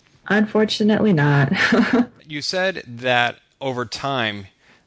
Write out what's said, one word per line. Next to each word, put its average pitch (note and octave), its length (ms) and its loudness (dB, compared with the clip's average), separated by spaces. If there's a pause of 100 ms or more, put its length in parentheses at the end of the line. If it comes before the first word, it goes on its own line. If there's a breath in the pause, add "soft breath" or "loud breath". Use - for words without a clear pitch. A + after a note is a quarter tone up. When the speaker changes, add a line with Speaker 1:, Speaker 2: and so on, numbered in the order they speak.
(280)
Speaker 1:
Unfortunately G#3+ 840 2
not. C#3+ 400 4 (200)
<laughs> A3+ 380 2 (160)
Speaker 2:
You D3+ 160 -10
said F#3 460 -4
that A#2+ 520 -2 (200)
over B2+ 240 -6
time, A2 640 -6 (400 soft breath)